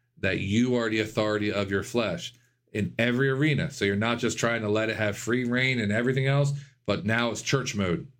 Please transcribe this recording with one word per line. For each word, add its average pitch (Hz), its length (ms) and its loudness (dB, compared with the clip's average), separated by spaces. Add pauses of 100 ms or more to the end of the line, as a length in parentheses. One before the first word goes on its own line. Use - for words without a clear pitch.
(200)
that 95 200 0
you 117 360 2
are 113 120 0
the 110 120 0
authority 107 520 0
of 98 180 -2
your 98 120 0
flesh 98 500 -2 (400)
in 101 260 -2
every 123 320 2
arena. 135 400 0
So - 140 -4
you're 98 120 2
not 117 220 0
just 113 200 -2
trying 117 240 0
to 107 60 -2
let 110 220 0
it 107 60 -4
have 104 200 -2
free 123 280 -2
reign 123 340 0
and 101 120 0
everything 127 360 2
else, 143 260 2 (320)
but 92 220 0
now 117 240 2
it's 104 100 -6
church - 340 -2
mode. 92 320 -2 (140)